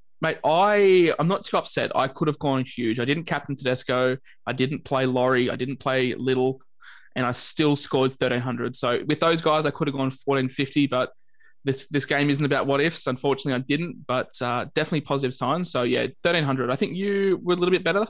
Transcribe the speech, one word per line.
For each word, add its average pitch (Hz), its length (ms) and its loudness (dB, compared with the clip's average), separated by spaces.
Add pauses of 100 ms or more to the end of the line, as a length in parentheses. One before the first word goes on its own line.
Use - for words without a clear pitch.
(200)
Mate, 160 240 -2
I, 185 760 6
I'm 160 80 2
not 196 180 -2
too - 120 -2
upset. - 360 -2
I 131 140 2
could 156 200 -4
have 147 120 -2
gone 135 240 0
huge. 123 360 -4
I 120 60 -2
didn't 147 200 -2
captain 147 300 -4
Tedesco. 127 640 0 (300)
I 123 60 -2
didn't 131 300 -2
play 131 220 0
Laurie. 127 460 2
I 120 60 -6
didn't 127 200 -6
play 131 380 0
Little. 131 460 0 (540)
And 127 80 -2
I 123 100 0
still 147 420 0
scored 135 400 0
thirteen 123 260 0
hundred. 120 340 -4
So 120 300 -2
with 147 140 0
those 165 220 2
guys, 156 260 2
I 143 40 -2
could 151 160 -4
have 135 80 -2
gone 135 140 -2
fourteen 131 400 -2
fifty, 139 380 0
but 127 240 0 (520)
this, 135 240 -2
this 139 180 -2
game 143 240 2
isn't 143 160 2
about 135 220 0
what 139 120 2
ifs. 165 280 -2
Unfortunately, 135 460 -2
I 123 40 0
didn't, 151 480 -4
but, - 340 -4
uh, 120 360 -4
definitely 151 260 0
positive 139 320 -2
signs. 156 380 -4
So, 131 100 0
yeah, 123 240 0 (160)
thirteen 170 220 2
hundred. 131 260 0
I 127 60 -2
think 190 200 -2
you 196 460 0
were 175 140 0
a - 20 0
little 180 140 0
bit 185 120 2
better 190 260 0